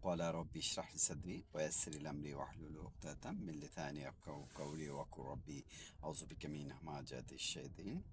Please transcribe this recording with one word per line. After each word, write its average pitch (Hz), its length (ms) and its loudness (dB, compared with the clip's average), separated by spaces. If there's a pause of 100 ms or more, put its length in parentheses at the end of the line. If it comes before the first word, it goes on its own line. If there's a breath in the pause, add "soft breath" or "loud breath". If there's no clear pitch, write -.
قال 87 160 6
ربي 80 400 2
اشرح - 340 2
لي - 40 -4
صدري 87 460 4 (100)
ويسر 78 380 6
لي 76 180 -2
أمري 73 240 -2
واحلل 73 440 -6
عقدة 78 540 -4
من 135 280 -2
لساني 73 420 -2
يفقهوا 69 440 -6 (100)
قولي 76 340 -2
وقل 69 340 -2
ربي 69 420 -4 (380 loud breath)
أعوذ 78 220 4
بك - 200 -6
من 73 260 0
همزات 67 600 -4
الشياطين 82 800 0